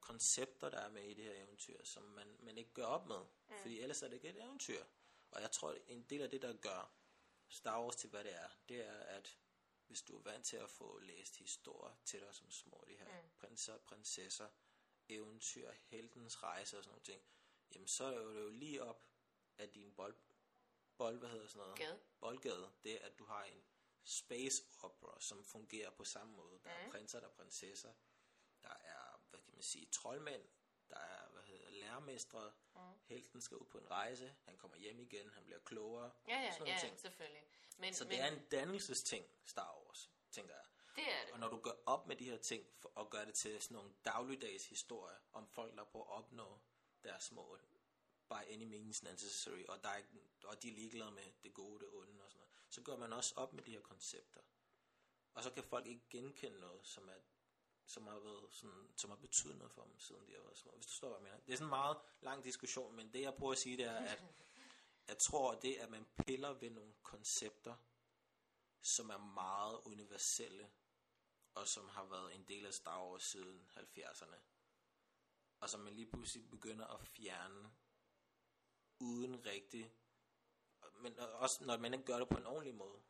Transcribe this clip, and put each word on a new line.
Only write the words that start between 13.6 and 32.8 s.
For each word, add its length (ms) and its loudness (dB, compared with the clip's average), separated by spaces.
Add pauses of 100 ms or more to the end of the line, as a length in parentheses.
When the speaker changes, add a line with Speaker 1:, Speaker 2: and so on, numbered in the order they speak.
Speaker 1:
prinsesser, 720 -2 (600)
eventyr, 640 -4 (140)
heltens 560 -6
rejse 360 -2
og 60 -8
sådan 80 -14
nogle 120 -16
ting, 180 -6 (520)
jamen 140 -8
så 160 6
er 140 4
det 240 0
jo 60 0
lige 340 -2
op 220 -4 (540)
af 120 -4
din 240 -12
bold, 220 -2 (800)
bold, 220 6
hvad 100 -2
hedder 180 -4
sådan 140 -8
noget? 180 -4
Speaker 2:
Gade. 220 0 (200)
Speaker 1:
Boldgade. 520 0 (120)
Det 180 -2
er, 40 -6
at 120 -10
du 60 -10
har 200 -2
en 200 -10 (400)
space 580 4 (200)
opera, 380 -8
som 240 -2
fungerer 460 -4
på 140 -8
samme 320 -4
måde. 280 -12
Der 60 -6
er 160 -2
Speaker 2:
Mm. 60 -6
Speaker 1:
prinser, 280 -2
der 60 -10
er 60 -10
prinsesser, 600 -6 (720)
der 80 -12
er, 500 -10 (100)
hvad 100 -12
kan 140 -20
man 80 -10
sige, 240 0
troldmænd, 560 0 (480)
der 80 -8
er, 300 -6
hvad 140 -14
hedder, 280 -12
lærermestre, 840 -4 (220)
Speaker 2:
Mm. 60 -12 (240)